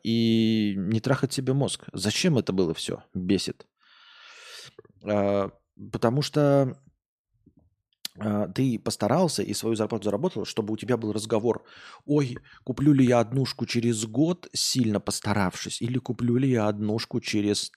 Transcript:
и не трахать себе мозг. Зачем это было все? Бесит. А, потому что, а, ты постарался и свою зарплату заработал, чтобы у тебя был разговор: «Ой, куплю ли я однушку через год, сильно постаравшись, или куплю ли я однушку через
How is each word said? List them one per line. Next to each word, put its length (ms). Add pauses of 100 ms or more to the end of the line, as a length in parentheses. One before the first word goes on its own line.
и 720
не 220
трахать 340
себе 200
мозг. 400
Зачем 440
это 160
было 200
все? 280 (140)
Бесит. 500 (1400)
А, 460 (420)
потому 300
что, 560 (1400)
а, 300
ты 280
постарался 640
и 120
свою 220
зарплату 280
заработал, 420
чтобы 280
у 40
тебя 200
был 140
разговор: 520 (420)
«Ой, 320 (260)
куплю 300
ли 120
я 140
однушку 460
через 400
год, 480
сильно 460
постаравшись, 840
или 160
куплю 380
ли 160
я 160
однушку 520
через 580